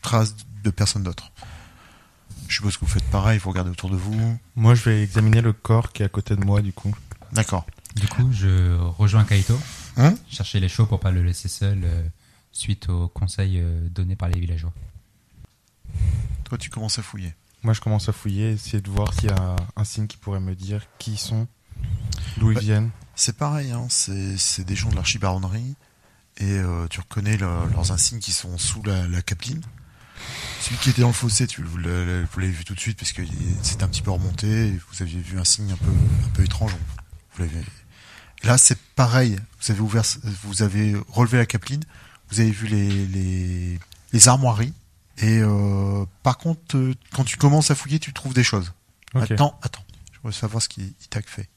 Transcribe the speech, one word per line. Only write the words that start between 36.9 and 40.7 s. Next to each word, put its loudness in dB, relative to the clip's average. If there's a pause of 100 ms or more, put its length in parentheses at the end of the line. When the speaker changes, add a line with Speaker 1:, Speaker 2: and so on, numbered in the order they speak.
Speaker 1:
Vous -6
l'avez, -4 (800)
là, 6
c'est 6 (180)
pareil. 4 (240)
Vous -2
avez 0
ouvert, 2 (400)
vous -4
avez 2 (140)